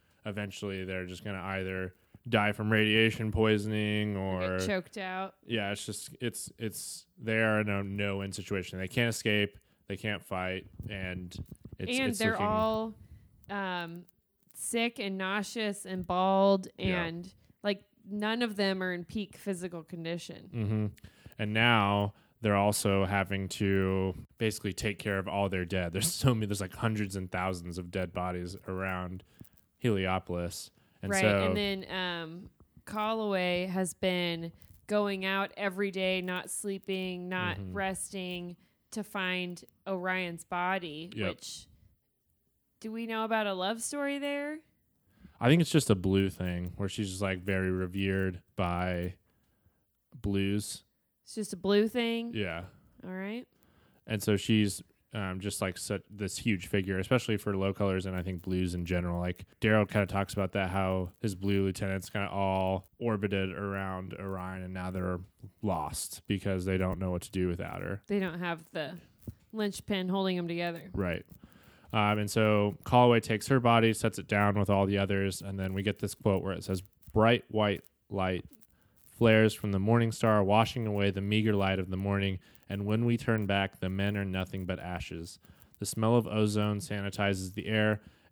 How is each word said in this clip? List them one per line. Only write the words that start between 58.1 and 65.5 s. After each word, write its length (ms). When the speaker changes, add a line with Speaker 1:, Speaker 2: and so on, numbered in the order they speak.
Speaker 1:
I 60
think 200
blues 320
in 100
general. 360
Like, 240
Daryl 280
kinda 180
talks 260
about 200
that, 180
how 500
his 140
blue 300
lieutenants 460
kinda 200
all 580
orbited 520
around 640
Orion, 480
and 120
now 160
they're 300